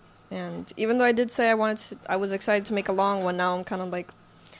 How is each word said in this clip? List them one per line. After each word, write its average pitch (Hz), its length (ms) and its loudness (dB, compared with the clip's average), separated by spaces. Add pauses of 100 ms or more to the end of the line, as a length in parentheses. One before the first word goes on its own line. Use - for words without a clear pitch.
(300)
And 175 460 -8
even 220 220 2
though 247 80 6
I 240 60 6
did 233 180 0
say 233 180 2
I 226 60 4
wanted 220 240 0 (100)
to, - 180 -14
I - 100 0
was 196 160 -2
excited 202 340 0
to 220 80 -4
make 196 140 0
a 202 40 2
long 196 320 2
one, 180 140 0
now 180 180 2
I'm 185 80 -6
kinda 185 220 -4
like, 180 240 -6 (500)